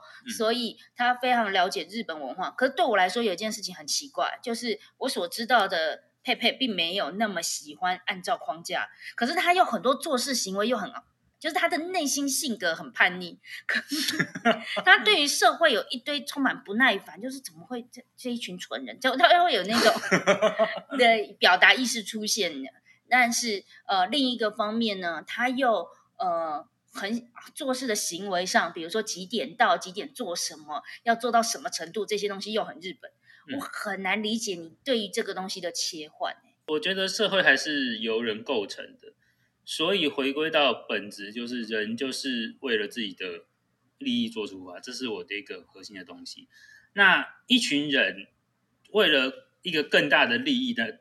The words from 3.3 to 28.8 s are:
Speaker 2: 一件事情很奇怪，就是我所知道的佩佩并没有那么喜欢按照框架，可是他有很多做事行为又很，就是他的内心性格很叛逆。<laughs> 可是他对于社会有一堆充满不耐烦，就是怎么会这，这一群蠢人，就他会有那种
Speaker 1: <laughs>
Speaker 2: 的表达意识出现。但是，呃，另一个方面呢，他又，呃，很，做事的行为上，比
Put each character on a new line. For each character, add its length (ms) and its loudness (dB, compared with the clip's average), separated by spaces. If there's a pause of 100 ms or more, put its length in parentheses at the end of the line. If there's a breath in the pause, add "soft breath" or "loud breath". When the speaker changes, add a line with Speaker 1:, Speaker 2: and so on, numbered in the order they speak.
Speaker 2:
一 20 -2
件 160 -4
事 100 -8
情 120 -10
很 140 -16
奇 220 -4
怪， 340 -2
就 100 -4
是 260 -4 (180 loud breath)
我 100 -2
所 200 -2
知 180 -6
道 220 4
的 380 -2 (180)
佩 120 0
佩 160 2
并 240 -2
没 200 -2
有 160 -2
那 160 -2
么 160 -4
喜 320 -8
欢 320 -2
按 160 -6
照 120 0
框 280 -10
架， 260 -6 (260 loud breath)
可 120 0
是 80 -2
他 180 4
有 100 6
很 200 0
多 100 4
做 240 -2
事 160 -2
行 240 -4
为 100 0
又 80 0
很， 160 -6 (480)
就 100 -4
是 60 -6
他 140 2
的 80 0
内 280 -2
心 220 -2
性 300 -2
格 180 -2
很 160 -12
叛 300 2
逆。 180 -10 (120)
<laughs> 160 -14
可 140 0
是 360 -4 (640 loud breath)
他 200 8
对 180 4
于 60 2
社 260 4
会 180 4
有 180 0
一 80 -8
堆 280 -6
充 160 -6
满 220 0
不 100 -8
耐 240 4
烦， 240 -14
就 80 -8
是 100 -12
怎 140 -18
么 120 -20
会 260 -10
这， 120 -20 (140)
这 140 -6
一 60 -4
群 200 -8
蠢 260 -8
人， 160 -14
就 160 2
他 280 8
会 100 4
有 100 2
那 160 2
种 140 6 (500)
Speaker 1:
<laughs> 540 0
Speaker 2:
的 420 4
表 160 8
达 180 8
意 120 2
识 180 -4
出 220 -8
现。 280 -2 (540 soft breath)
但 240 4
是， 320 -2 (220 loud breath)
呃， 220 2
另 220 2
一 60 -2
个 160 0
方 220 -4
面 260 0
呢， 260 -4
他 220 -4
又， 400 2 (300 loud breath)
呃， 500 -4 (240)
很， 400 -6 (240)
做 180 -2
事 140 -4
的 80 0
行 320 -6
为 180 0
上， 280 0
比 80 -8